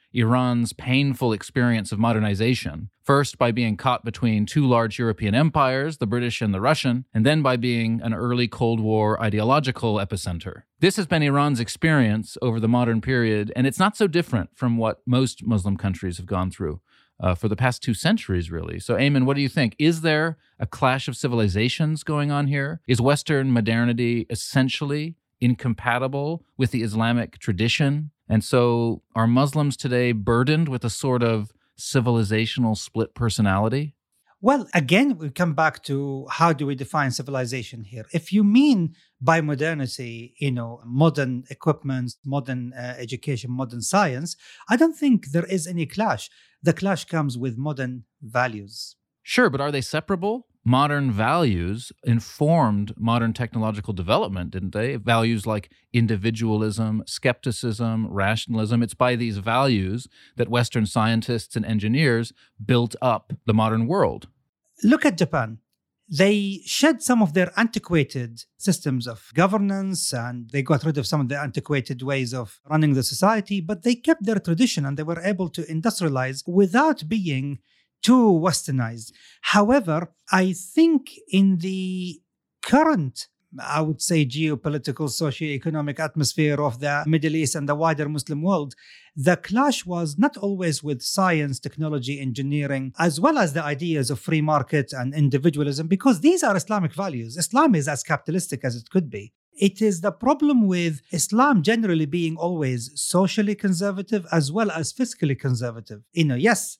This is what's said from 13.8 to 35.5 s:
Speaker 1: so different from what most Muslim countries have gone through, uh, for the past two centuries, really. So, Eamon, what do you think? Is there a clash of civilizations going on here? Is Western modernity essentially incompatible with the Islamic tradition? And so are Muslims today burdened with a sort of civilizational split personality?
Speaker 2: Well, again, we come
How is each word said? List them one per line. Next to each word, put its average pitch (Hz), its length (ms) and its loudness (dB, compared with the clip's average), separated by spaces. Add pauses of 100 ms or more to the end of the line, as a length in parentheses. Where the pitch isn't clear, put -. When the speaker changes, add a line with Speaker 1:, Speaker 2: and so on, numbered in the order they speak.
Speaker 1:
so 208 120 2
different 160 480 -2
from 120 200 0
what 110 300 -2
most 123 400 0
Muslim 101 300 2
countries 92 400 -4
have 90 100 -14
gone 92 240 -2
through, 78 300 -6 (400)
uh, 92 160 0
for 117 100 -4
the 104 80 -2
past 127 260 -2
two 117 140 -2
centuries, 95 560 0
really. 82 300 -8
So, 113 160 -2
Eamon, 135 300 2
what 139 100 2
do 139 60 0
you 135 60 0
think? 120 300 -2
Is 160 220 2
there 160 380 0 (200)
a - 80 -6
clash 131 400 0
of 123 100 -6
civilizations 120 840 0
going 147 300 -2
on 143 160 0
here? 147 400 -4
Is 117 120 2
Western 135 520 2
modernity 117 760 2
essentially 143 880 -2 (260)
incompatible 127 1040 -2 (120)
with 131 160 0
the 117 100 -2
Islamic 113 560 -2
tradition? 139 720 0 (180)
And 107 160 2
so 117 580 2 (140)
are 113 100 4
Muslims 139 500 2
today 123 360 0
burdened 123 560 2
with 123 160 -4
a 113 60 -2
sort 127 340 -2
of 110 280 -2 (240)
civilizational 113 1000 0
split - 360 -6
personality? 113 840 0 (440)
Speaker 2:
Well, 254 320 2
again, 185 460 4
we 151 120 -8
come 170 240 0